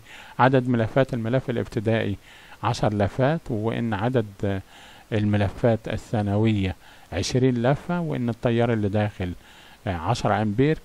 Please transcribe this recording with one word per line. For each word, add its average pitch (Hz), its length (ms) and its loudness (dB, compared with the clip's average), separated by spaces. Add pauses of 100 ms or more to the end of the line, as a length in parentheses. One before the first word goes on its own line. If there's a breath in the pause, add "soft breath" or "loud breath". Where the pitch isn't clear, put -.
(400 loud breath)
عدد 127 280 4
ملفات 123 460 2
الملف 120 360 -2
الابتدائي 110 680 -2 (460 loud breath)
عشر 113 300 0
لفات، 131 560 0
وان 113 440 -2
عدد، 113 320 0 (180)
آه، 98 180 0 (520 loud breath)
الملفات 104 760 2
الثانوية 104 880 0 (380 loud breath)
عشرين 123 480 0
لفة، 143 380 0
وان 139 300 -4
التيار 117 440 0
اللي 104 160 0
داخل، 101 440 -2 (540 loud breath)
آه، 92 80 -2
عشرة 101 460 0
امبير، 127 440 2